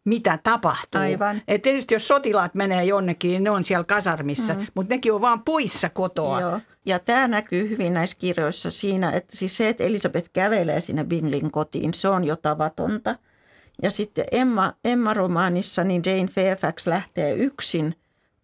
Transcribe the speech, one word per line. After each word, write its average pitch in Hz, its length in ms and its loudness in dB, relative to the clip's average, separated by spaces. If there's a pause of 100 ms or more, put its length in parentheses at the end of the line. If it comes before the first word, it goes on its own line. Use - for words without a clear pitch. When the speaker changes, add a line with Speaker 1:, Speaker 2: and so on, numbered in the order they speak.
Speaker 1:
mitä 208 380 2
tapahtuu. 202 580 0
Speaker 2:
Aivan. 202 480 0
Speaker 1:
Et 202 140 2
tietysti 269 320 2
jos 214 140 0
sotilaat 208 460 2
menee 185 300 2
jonnekin, 185 460 2
niin 185 140 0
ne 214 60 2
on 190 140 0
siellä 175 200 0
kasarmissa, 175 720 -2
Speaker 2:
Mm. 196 200 -6
Speaker 1:
mut 190 140 -2
nekin 240 240 0
on 208 80 -2
vaan 226 220 0
poissa 294 460 -2
kotoa. 160 520 -4
Speaker 2:
Joo. 180 200 -4 (260)
Ja 190 120 0
tää 240 300 2
näkyy 214 400 -2
hyvin 190 260 0
näissä 170 260 -2
kirjoissa 170 500 -2
siinä, 190 420 -2
että - 240 -4
siis 185 200 -4
se, 220 120 2
että 240 160 0
Elisabeth 196 480 -2
kävelee 180 480 2
sinne 156 240 -2
Binglin 151 460 0
kotiin, 151 440 -2
se - 140 0
on 185 160 2
jo 151 120 0
tavatonta. 156 800 -2 (680)
Ja 196 80 0
sitten 202 420 -4
Emma, 233 400 2 (120)
Emma-romaanissa, 190 1000 0
niin 180 220 2
Jane 185 220 2
Fairfax 185 580 0
lähtee 170 480 0
yksin 170 600 -2 (500)